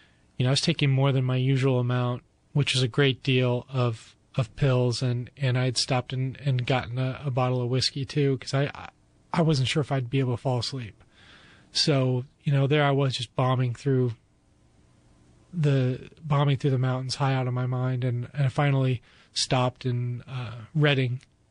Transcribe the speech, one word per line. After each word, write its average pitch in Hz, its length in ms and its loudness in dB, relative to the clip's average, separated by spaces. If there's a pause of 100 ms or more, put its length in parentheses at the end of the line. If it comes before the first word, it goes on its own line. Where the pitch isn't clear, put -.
(380)
you 127 60 0
know, 123 60 2
I - 20 2
was 135 100 0
taking 151 280 0
more 135 220 4
than 131 140 2
my 127 100 0
usual 131 440 2
amount, 123 440 -2 (300)
which 143 200 0
is 127 100 0
a 127 40 2
great 135 340 2
deal 127 460 0
of, 123 480 -4 (200)
of - 200 -4
pills, 123 460 2
and, 123 340 -4
and 127 220 0
I 127 80 0
had 127 120 -2
stopped - 360 -2
and, 131 260 -4
and 127 260 0
gotten 127 320 -2
a, 131 280 -4
a 143 60 -4
bottle 127 300 0
of 123 60 -2
whiskey, 131 380 -2
too, 139 320 0
'cause - 160 -10
I, 139 200 0
I, - 160 -16 (440)
I 170 80 2
wasn't 147 260 2
sure 156 140 0
if 135 100 -4
I'd 131 180 -2
be 135 100 0
able 123 180 0
to - 40 -14
fall 127 180 -2
asleep. 117 440 -10 (680)
So, 127 500 2 (200)
you 147 100 0
know, 139 120 4
there 147 200 4
I 143 60 4
was 139 220 2
just - 220 -8
bombing 127 380 2
through 127 400 0 (1400)
the, 139 560 0 (140)
bombing 143 320 2
through 135 160 0
the 131 60 2
mountains, 131 380 -2
high 135 180 0
out 131 140 0
of 123 60 -2
my 127 120 -2
mind, 127 400 -2
and, 120 280 -2
and 139 120 0
I 127 40 2
finally 135 520 0 (320)
stopped - 520 -2
in, 123 420 -4
uh, 123 260 -10 (200)
Redding 135 480 2 (300)